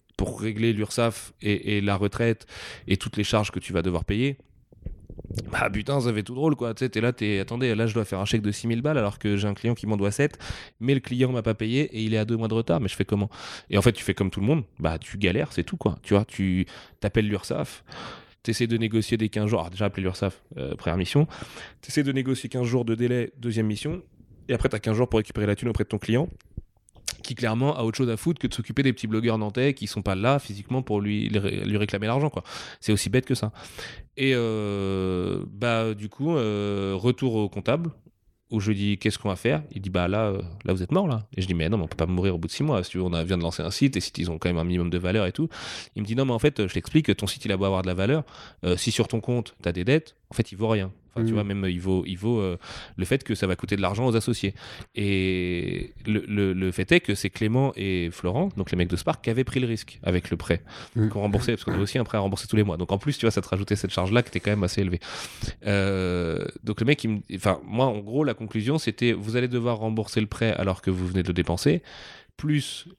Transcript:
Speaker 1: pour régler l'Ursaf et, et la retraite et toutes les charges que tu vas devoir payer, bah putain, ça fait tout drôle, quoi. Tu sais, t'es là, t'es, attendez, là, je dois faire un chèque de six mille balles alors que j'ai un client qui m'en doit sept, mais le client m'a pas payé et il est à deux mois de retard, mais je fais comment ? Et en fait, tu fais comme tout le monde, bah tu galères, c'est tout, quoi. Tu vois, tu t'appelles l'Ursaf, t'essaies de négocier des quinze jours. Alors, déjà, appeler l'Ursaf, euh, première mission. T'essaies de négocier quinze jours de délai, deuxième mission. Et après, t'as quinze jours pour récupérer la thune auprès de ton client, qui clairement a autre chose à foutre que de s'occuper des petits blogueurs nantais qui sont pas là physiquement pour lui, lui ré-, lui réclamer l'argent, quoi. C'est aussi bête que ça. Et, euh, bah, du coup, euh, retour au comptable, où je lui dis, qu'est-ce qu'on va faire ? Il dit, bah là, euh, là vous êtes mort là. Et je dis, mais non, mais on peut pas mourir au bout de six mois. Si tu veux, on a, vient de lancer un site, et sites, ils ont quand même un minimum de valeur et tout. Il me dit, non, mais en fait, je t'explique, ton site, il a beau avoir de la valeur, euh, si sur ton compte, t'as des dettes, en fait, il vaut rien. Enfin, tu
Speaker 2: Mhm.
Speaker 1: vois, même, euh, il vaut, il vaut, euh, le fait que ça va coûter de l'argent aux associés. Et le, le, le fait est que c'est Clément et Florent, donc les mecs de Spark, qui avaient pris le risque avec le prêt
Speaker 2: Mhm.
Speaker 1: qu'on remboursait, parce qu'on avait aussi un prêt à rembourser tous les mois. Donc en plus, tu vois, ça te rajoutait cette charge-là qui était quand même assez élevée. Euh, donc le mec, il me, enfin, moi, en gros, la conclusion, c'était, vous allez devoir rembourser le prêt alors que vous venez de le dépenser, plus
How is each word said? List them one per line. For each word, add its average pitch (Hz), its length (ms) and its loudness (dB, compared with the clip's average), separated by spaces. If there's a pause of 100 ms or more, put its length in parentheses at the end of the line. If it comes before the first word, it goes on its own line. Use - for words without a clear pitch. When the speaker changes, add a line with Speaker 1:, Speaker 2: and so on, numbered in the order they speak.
(180)
Speaker 1:
pour - 240 -4
régler 110 320 2
l'Ursaf 110 580 -2 (100)
et, 104 360 2
et 101 40 2
la 101 140 2
retraite 110 500 2 (420)
et 98 100 4
toutes - 180 -10
les 104 80 0
charges 107 280 2
que - 80 -6
tu - 120 -8
vas 90 100 2
devoir 87 220 0
payer, 127 340 0 (1120)
bah 110 180 0
putain, 123 320 0
ça 117 120 0
fait 104 100 -2
tout 120 120 -10
drôle, 147 200 2
quoi. 117 180 -2
Tu 131 100 -4
sais, 127 60 0
t'es 110 100 -2
là, 120 140 2
t'es, 104 260 0
attendez, 117 360 0
là, 113 120 2
je 107 60 -2
dois 110 100 0
faire 98 160 -4
un 101 60 -2
chèque 110 160 0
de 104 100 0
six 117 160 -6
mille 117 140 0
balles 151 160 0
alors 101 220 0
que 104 180 2
j'ai 101 100 0
un 101 60 0
client 110 220 0
qui - 100 -8
m'en 107 100 2
doit 101 160 2
sept, 143 260 0 (440)
mais 127 120 2
le 135 60 4
client 127 320 2
m'a 123 100 0
pas 110 120 0
payé 117 300 0 (120)
et 110 60 -2
il 110 120 0
est 110 40 2
à 107 80 2
deux 113 100 0
mois 113 140 0
de 110 40 0
retard, 127 280 2
mais 98 80 -2
je - 60 -6
fais 98 100 0
comment ? 101 240 2 (400)
Et 101 80 4
en 98 40 8
fait, 113 120 6
tu - 100 -10
fais 98 100 0
comme 95 160 0
tout 98 120 -2
le 101 40 2
monde, 139 180 4 (160)
bah 80 180 0
tu - 200 -10
galères, 101 360 2
c'est 87 100 0
tout, - 140 -6
quoi. - 260 0
Tu - 120 4
vois, 101 100 4
tu 92 400 0 (340)
t'appelles 107 280 2
l'Ursaf, - 560 -4 (600)
t'essaies 113 240 0
de 117 100 2
négocier 113 400 2
des 107 120 0
quinze 104 200 0
jours. 107 100 2
Alors, 82 120 -4
déjà, 98 140 -2
appeler 98 180 -2
l'Ursaf, 92 380 -2 (160)
euh, 67 180 -6
première 82 220 0
mission. 139 300 4 (540)
T'essaies - 220 0
de 139 80 2
négocier 131 380 -2
quinze 123 160 -2
jours 120 200 2
de 113 100 2
délai, 120 420 0
deuxième 113 300 0
mission. 147 340 -4 (460)
Et 123 60 0
après, - 160 2
t'as 107 100 -2
quinze 110 180 0
jours 123 100 4
pour 113 100 2
récupérer 107 280 0
la 104 100 4
thune 120 140 -2
auprès 107 140 0
de - 60 -2
ton 107 100 -2
client, 127 280 2 (920)
qui 123 140 -8
clairement 123 400 0
a 123 80 -2
autre 113 140 -2
chose 127 120 2
à 113 60 0
foutre - 240 -2
que 127 80 0
de - 60 -4
s'occuper 113 280 -2
des 135 120 4
petits - 120 -6
blogueurs 110 320 2
nantais 123 360 2
qui 113 140 -6
sont - 140 -4
pas 95 140 0
là 127 240 4
physiquement 107 420 -4
pour 104 200 0
lui, 104 260 0
lui 104 100 0
ré-, 98 280 0
lui 104 120 2
réclamer 104 300 -2
l'argent, 139 220 2
quoi. 90 140 -6 (360)
C'est - 140 2
aussi 98 160 2
bête 127 160 4
que 131 100 2
ça. 107 160 -2 (640)
Et, 135 180 2
euh, 98 1120 0
bah, 113 460 0
du 104 140 -6
coup, 156 280 -2
euh, 101 600 0
retour 120 400 2
au 104 140 2
comptable, 147 420 0 (600)
où 113 80 0
je 101 100 2
lui 107 60 4
dis, 101 220 2
qu'est-ce - 220 0
qu'on 104 100 -2
va 92 60 0
faire ? 147 360 0
Il 101 100 -8
dit, 98 100 -6
bah 90 160 2
là, 107 200 2
euh, 98 140 -2 (240)
là 95 80 2
vous 92 80 0
êtes 90 100 -4
mort 185 160 2
là. 110 280 -2
Et 95 60 -2
je 92 60 -2
dis, 92 60 0
mais 82 160 2
non, 110 80 2
mais 90 60 0
on 78 40 -4
peut - 100 -8
pas 82 100 2
mourir 90 260 2
au 85 60 -2
bout 82 80 -4
de - 60 -8
six 143 100 -2
mois. 123 200 2
Si - 80 -8
tu 92 60 -4
veux, 92 60 0
on 87 100 0
a, 82 100 0
vient 92 140 0
de 85 60 0
lancer 82 180 -2
un 85 80 -4
site, 131 260 2
et 92 40 2
sites, - 180 -6
ils 87 140 -2
ont 78 80 -6
quand 90 100 0
même 87 80 2
un 80 60 0
minimum 87 260 0
de 87 80 0
valeur 90 300 0
et 90 40 -2
tout. 160 180 -2 (460)
Il 104 60 -6
me 101 60 -4
dit, 113 80 -4
non, 135 100 2
mais 127 80 2
en 113 60 0
fait, 123 280 2
je - 60 -6
t'explique, 104 420 2
ton 101 120 -2
site, - 180 -6
il 104 60 0
a 95 60 2
beau 98 80 0
avoir 95 160 2
de 90 60 -4
la 90 60 0
valeur, 120 300 2 (400)
euh, 90 140 4
si - 140 0
sur - 160 2
ton 117 120 -2
compte, 123 420 -2
t'as 87 120 0
des 90 100 -2
dettes, 143 320 2 (160)
en - 40 -16
fait, - 160 0
il 92 60 -12
vaut 110 120 0
rien. 98 220 2 (240)
Enfin, 113 100 2
tu 113 60 2
Speaker 2:
Mhm. - 20 2
Speaker 1:
vois, 104 100 2
même, 98 200 -2
euh, 92 80 2
il 87 100 -2
vaut, 92 240 2
il 90 140 -6
vaut, 113 200 0
euh, 90 180 0 (380)
le 92 80 -2
fait 135 200 0
que 113 100 -2
ça 98 140 0
va 92 80 2
coûter 101 200 -2
de 98 60 -2
l'argent 101 240 0
aux 117 100 4
associés. 110 380 0 (400)
Et 92 1040 0 (100)
le, 107 220 0
le, 101 260 2
le 92 180 0
fait 92 200 -2
est 123 80 8
que 101 160 0
c'est - 160 -2
Clément 120 440 2
et 92 360 -2
Florent, 123 440 -2
donc 95 140 -2
les 92 80 0
mecs 87 120 2
de 90 60 2
Spark, - 280 -2
qui 117 80 0
avaient 123 120 2
pris 135 160 -2
le 123 60 2
risque - 380 -6
avec 90 260 0
le 87 80 0
prêt - 260 -2 (320)
Speaker 2:
Mhm. 110 140 4
Speaker 1:
qu'on 101 120 -2
remboursait, 107 320 2
parce 107 100 -4
qu'on 87 100 -2
avait 90 80 2
aussi 104 160 -2
un 120 60 2
prêt 107 160 -2
à - 20 2
rembourser 98 260 -2
tous - 80 0
les 107 80 6
mois. 90 140 0
Donc 87 140 -4
en 98 80 4
plus, 147 180 -2
tu - 80 0
vois, 110 60 6
ça 98 100 0
te - 60 -12
rajoutait 101 280 0
cette 98 140 -2
charge-là 98 320 2
qui - 80 -10
était - 100 -4
quand 104 120 0
même 104 120 2
assez 90 180 0
élevée. 90 180 0 (640)
Euh, 92 800 0 (180)
donc 107 160 -4
le 110 60 2
mec, 139 180 4
il 113 60 0
me, 107 100 0 (160)
enfin, 92 300 2
moi, 117 220 2
en 107 100 0
gros, 110 260 0
la 127 120 2
conclusion, 113 420 -2
c'était, 120 340 2
vous 107 240 -4
allez 123 120 2
devoir 120 300 0
rembourser 110 440 0
le 107 60 0
prêt 113 260 0
alors 95 300 0
que 95 80 2
vous 90 160 0
venez 90 160 2
de 95 60 0
le 87 40 0
dépenser, 90 480 2 (560)
plus 151 500 -2 (120)